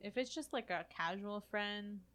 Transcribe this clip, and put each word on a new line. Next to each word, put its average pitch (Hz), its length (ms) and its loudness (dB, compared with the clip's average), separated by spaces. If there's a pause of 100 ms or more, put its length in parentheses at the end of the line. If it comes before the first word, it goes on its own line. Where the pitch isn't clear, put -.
If 208 160 -2
it's 254 180 2
just, 311 160 -4
like, 240 180 0
a 170 160 2 (100)
casual 202 540 0
friend, 208 500 0 (160)